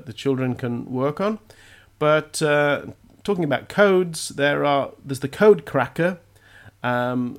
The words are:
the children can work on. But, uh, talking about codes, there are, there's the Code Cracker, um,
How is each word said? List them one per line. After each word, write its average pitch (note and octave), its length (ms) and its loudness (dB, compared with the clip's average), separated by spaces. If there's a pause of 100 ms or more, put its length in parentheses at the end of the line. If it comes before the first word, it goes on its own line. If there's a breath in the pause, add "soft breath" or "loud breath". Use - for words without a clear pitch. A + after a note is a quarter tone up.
the A#2+ 80 -14
children B2+ 420 -2
can A#2+ 360 -8
work C3+ 300 -4
on. G#3+ 180 -2 (600 loud breath)
But, D3+ 440 0
uh, D3 440 2 (360)
talking F3+ 220 -2
about C3+ 240 -4
codes, F#3 640 2
there C#3+ 340 0
are, C#3 280 0 (120)
there's C3+ 160 -6
the C#3 80 -4
Code G3+ 360 6
Cracker, E3 540 -2 (640 loud breath)
um, B2 560 -2